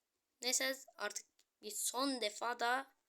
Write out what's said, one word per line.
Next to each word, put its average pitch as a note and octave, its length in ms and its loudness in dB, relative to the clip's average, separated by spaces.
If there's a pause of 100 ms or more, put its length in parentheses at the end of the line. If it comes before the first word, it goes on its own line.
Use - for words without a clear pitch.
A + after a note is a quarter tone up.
(420)
Neyse C4 340 2 (220)
artık - 280 -4 (360)
bir E3+ 100 -10
son B3+ 500 0
defa A3+ 380 -2
da B3 340 2 (160)